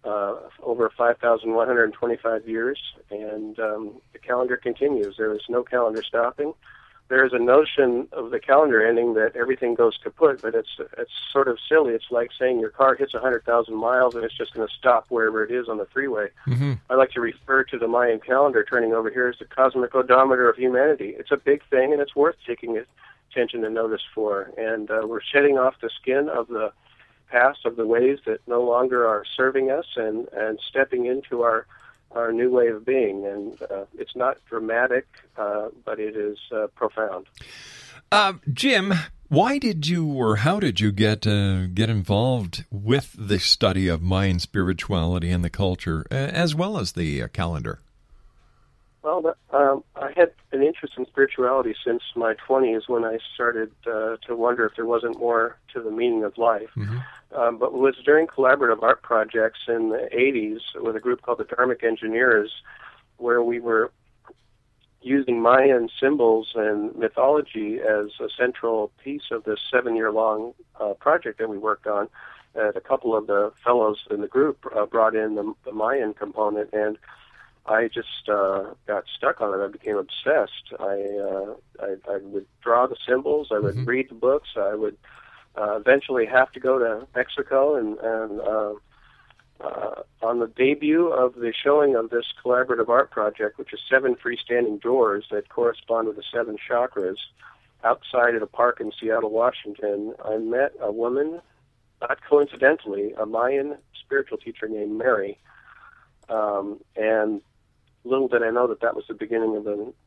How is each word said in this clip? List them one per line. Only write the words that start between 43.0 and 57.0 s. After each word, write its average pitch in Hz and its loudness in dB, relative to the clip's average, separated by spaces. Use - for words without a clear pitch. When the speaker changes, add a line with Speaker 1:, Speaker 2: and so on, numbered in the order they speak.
Speaker 2:
the 104 -2
study 95 2
of 82 0
Mayan 92 2
spirituality 87 -2
and 87 0
the 82 -2
culture, 87 -2
uh, - -4
as 143 0
well 185 -2
as 98 -4
the, 71 -4
uh, 55 -8
calendar? 82 -6
Speaker 1:
Well, 160 -2
the, 165 -2
um, 139 2
I 143 -8
had 170 4
an 139 2
interest 156 -2
in 127 -6
spirituality 127 2
since 117 -2
my 113 0
twenties 123 2
when 117 0
I 113 -2
started, 113 -2
uh, 110 -4
to 120 -4
wonder 117 2
if - -6
there 117 -4
wasn't 117 -2
more 117 0
to 120 -8
the 110 -6
meaning 113 0
of 101 -6
life. 113 0
Speaker 2:
Mm-hmm. 110 -6